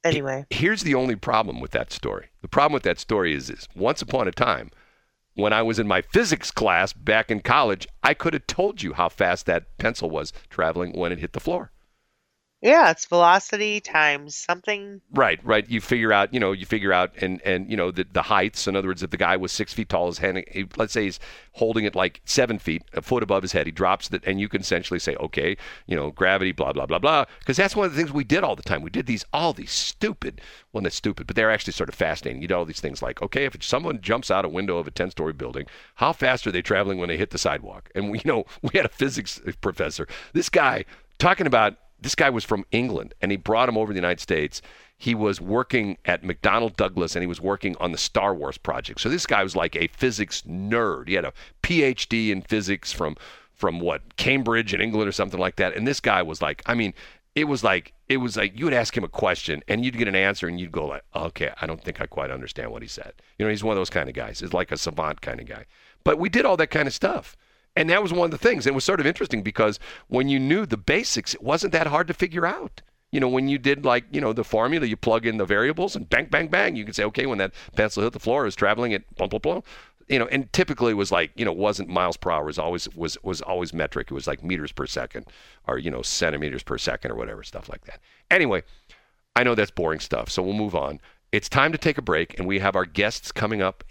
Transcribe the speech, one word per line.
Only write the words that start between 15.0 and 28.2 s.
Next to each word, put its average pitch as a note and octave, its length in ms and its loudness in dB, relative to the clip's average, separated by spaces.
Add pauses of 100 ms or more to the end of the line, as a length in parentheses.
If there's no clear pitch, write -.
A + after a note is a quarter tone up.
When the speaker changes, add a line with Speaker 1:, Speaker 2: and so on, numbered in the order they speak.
Speaker 2:
Right, A2+ 340 4
right. G#2+ 240 2
You A2+ 120 -2
figure A2+ 320 2
out, G2+ 200 4
you B2+ 60 2
know, G2 140 2
you F#2+ 120 -6
figure G2 280 2
out F2+ 240 4
and, F#2 240 -2
and, F#2+ 280 0
you A2+ 60 -2
know, F#2 160 0
the, F2+ 180 -4
the - 120 0
heights. G2+ 480 0
In G2 80 0
other F#2+ 100 0
words, F#2 160 -4
if F2+ 60 -6
the - 80 -4
guy F#2 180 4
was F#2 160 -2
six - 220 -4
feet G#2+ 160 -6
tall, F2 180 0
his F2 120 -4
hand, F#2+ 300 0
he, F#2+ 160 -6 (120)
let's A2 160 -2
say A2 100 0
he's F#2+ 160 -4 (320)
holding A2+ 320 0
it, G2+ 100 0
like, F#2 300 0
seven A#2 340 2
feet, E2 260 -4 (100)
a D#2 80 -2
foot A#2+ 200 0
above G2 200 2
his F#2 100 -6
head, D#2 140 2
he E2 80 -6
drops F#2 380 0
it, - 140 -4
and F#2+ 140 0
you G#2 80 -2
can G2 140 -2
essentially F2+ 360 -2
say, D#2+ 200 -2
"Okay, D#2+ 400 -2 (300)
you E2+ 100 -2
know, D2 140 -2
gravity, F#2+ 420 2
blah, C#2+ 180 -2
blah, C#2 140 -2
blah, F2+ 140 0
blah." C#3+ 260 4 (180)
'Cause C3 140 0
that's G3 180 2
one G#3 100 2
of F3 80 0
the C3+ 40 -2
things D3+ 160 0
we C#3+ 100 0